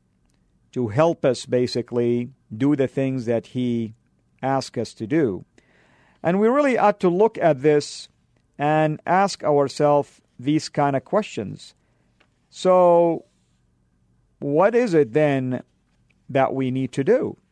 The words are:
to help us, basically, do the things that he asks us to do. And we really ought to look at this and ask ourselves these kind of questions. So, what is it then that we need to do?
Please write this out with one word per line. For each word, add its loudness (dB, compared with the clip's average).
to -4
help 0
us, 0
basically, -2
do 0
the 0
things -4
that -2
he -4
asks -4
us -6
to -10
do. -2
And 0
we 2
really 2
ought 0
to 2
look 0
at 0
this 0
and 0
ask 0
ourselves 0
these -2
kind 0
of -2
questions. -6
So, 2
what 2
is 0
it 2
then 0
that 0
we -2
need -4
to -4
do? 0